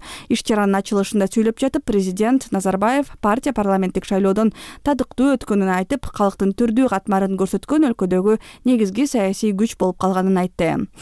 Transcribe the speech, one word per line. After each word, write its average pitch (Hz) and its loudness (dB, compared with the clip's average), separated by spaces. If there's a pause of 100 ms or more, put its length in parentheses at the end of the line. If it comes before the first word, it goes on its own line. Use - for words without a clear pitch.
(320)
Иш 226 -2
чаранын 202 2
ачылышында 196 0
сүйлөп 220 0
жатып, 269 -2
президент 208 0
Назарбаев 196 0
партия 233 0
парламенттик 196 0
шайлоодон 202 2 (280)
татыктуу 269 0
өткөнүн 202 0
айтып, 190 -2
калктын 196 0
түрдүү 240 2
катмарын 196 0
көрсөткөн 240 0
өлкөдөгү 190 2 (260)
негизги 220 2
саясий 208 0
күч 208 -2
болуп 185 -2
калганын 185 2
айтты. 180 -2 (140)